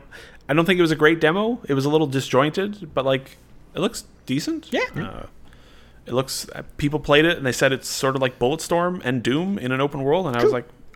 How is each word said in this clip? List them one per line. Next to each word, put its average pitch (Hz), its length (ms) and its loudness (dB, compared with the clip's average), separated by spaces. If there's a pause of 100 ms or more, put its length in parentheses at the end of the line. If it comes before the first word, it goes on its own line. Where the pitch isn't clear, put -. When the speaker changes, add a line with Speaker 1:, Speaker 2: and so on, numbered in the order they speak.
(480)
Speaker 1:
I 143 60 0
don't 165 100 4
think 180 140 4
it 175 40 4
was 160 100 4
a 156 40 2
great 160 240 4
demo. 208 480 2
It 143 60 0
was 135 100 2
a 143 60 0
little 156 160 4
disjointed, 147 880 0
but, 131 100 -2
like, 135 320 -2 (380)
it - 60 -4
looks - 240 -4 (220)
decent. 220 460 -4
Speaker 2:
Yeah. 302 80 0 (160)
Speaker 1:
Uh, 113 300 -8 (800)
it - 60 -8
looks, 131 420 -4
uh, - 80 -12 (140)
people 147 220 -2
played 147 260 6
it 170 120 2
and 135 100 -6
they 123 60 2
said 135 200 2
it's 127 160 -6
sort 135 280 -2
of 131 60 -2
like 127 160 -2
Bulletstorm 170 680 0
and 127 180 -2
Doom 165 360 0
in 127 120 -6
an 131 100 0
open 135 220 -2
world, 165 240 0
and 127 100 -2
I 120 60 0
was - 80 4
Speaker 2:
Cool. - 40 0
Speaker 1:
like, 123 140 -4 (280)